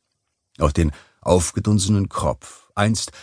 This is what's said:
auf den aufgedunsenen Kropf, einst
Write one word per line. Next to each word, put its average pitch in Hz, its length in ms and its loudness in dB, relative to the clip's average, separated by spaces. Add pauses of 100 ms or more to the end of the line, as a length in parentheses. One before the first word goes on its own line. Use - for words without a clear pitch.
(600)
auf 78 140 2
den 80 180 2 (300)
aufgedunsenen 98 880 0
Kropf, - 640 -8
einst 107 380 -2 (120)